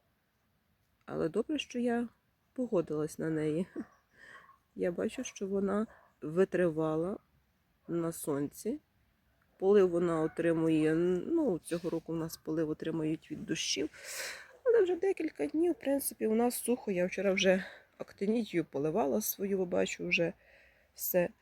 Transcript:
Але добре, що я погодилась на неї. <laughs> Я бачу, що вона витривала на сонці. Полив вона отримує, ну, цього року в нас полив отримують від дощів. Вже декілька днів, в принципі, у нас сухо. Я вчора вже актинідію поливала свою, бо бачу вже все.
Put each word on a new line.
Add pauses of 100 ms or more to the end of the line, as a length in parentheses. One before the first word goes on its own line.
(1040)
Але
добре,
що
я (460)
погодилась
на
неї. (100)
<laughs>
Я
бачу,
що
вона (340)
витривала (680)
на
сонці. (800)
Полив
вона
отримує, (340)
ну,
цього
року
в
нас
полив
отримують
від
дощів. (920)
Вже
декілька
днів,
в
принципі,
у
нас
сухо.
Я
вчора
вже (340)
актинідію
поливала
свою,
бо
бачу
вже (640)
все. (120)